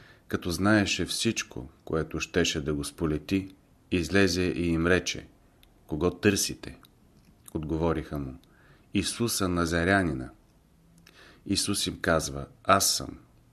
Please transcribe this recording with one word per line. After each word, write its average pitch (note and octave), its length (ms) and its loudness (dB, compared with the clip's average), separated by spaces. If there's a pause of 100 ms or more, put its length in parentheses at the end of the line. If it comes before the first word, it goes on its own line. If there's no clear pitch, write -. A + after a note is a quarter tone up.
(280)
като - 240 -4
знаеше F#2+ 540 2
всичко, - 640 -4 (160)
което D#2+ 340 -2
щеше E2 440 0
да D2+ 100 -2
го C#2+ 100 -4
сполети, F2 720 -2 (360)
излезе F2+ 500 2
и F2 260 0
им E2 200 2
рече: - 400 0 (600)
„Кого E2+ 240 0
търсите?“ - 680 0 (720)
Отговориха D#2 680 -2
му: C2 200 -10 (540)
„Исуса G2+ 560 0
Назарянина.“ E2+ 800 2 (1160)
Исус G2+ 420 0
им - 140 -8
казва: D2 440 0 (180)
„Аз F#2+ 320 4
съм.“ - 220 -8 (360)